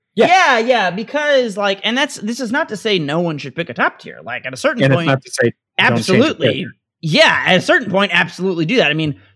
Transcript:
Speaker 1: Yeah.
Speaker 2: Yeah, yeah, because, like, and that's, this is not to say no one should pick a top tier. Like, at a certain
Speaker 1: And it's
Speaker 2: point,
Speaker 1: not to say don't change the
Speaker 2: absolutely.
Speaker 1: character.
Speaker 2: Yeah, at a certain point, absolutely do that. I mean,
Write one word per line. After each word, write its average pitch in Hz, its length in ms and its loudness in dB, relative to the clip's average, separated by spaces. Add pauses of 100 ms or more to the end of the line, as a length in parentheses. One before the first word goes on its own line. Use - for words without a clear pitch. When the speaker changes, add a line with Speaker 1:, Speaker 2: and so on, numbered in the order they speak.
(140)
Speaker 1:
Yeah. 220 120 4
Speaker 2:
Yeah, 330 320 4
yeah, 226 320 0
because, 247 680 -2
like, 202 280 -2
and 226 120 -2
that's, 285 200 -2
this 233 240 -8
is 240 120 -6
not 294 180 -2
to 214 80 -8
say 208 200 0
no 151 220 -2
one 165 180 -2
should 135 160 -12
pick 170 140 -8
a 117 60 -12
top - 240 -2
tier. - 260 -18
Like, 117 220 -10
at 127 80 -8
a - 20 -12
certain 269 260 -2
Speaker 1:
And 135 100 4
it's 131 40 4
Speaker 2:
point, 170 120 -2
Speaker 1:
not 135 140 0
to - 80 -20
say 117 220 0 (260)
don't 202 180 4
change 113 100 -2
the 185 80 0
Speaker 2:
absolutely. 233 340 2
Speaker 1:
character. - 220 -4 (300)
Speaker 2:
Yeah, 160 460 2
at 180 100 4
a 165 60 2
certain 277 280 0
point, 190 240 0
absolutely 175 520 -2
do 214 100 0
that. 156 140 4
I 147 40 0
mean, 156 240 -4 (180)